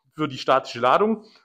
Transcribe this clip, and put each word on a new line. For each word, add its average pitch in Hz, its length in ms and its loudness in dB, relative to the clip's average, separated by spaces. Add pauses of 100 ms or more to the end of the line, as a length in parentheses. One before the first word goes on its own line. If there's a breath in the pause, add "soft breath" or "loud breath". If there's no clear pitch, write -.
(140)
für 151 140 -4
die 127 100 -12
statische 131 420 0
Ladung. 185 460 2 (180 loud breath)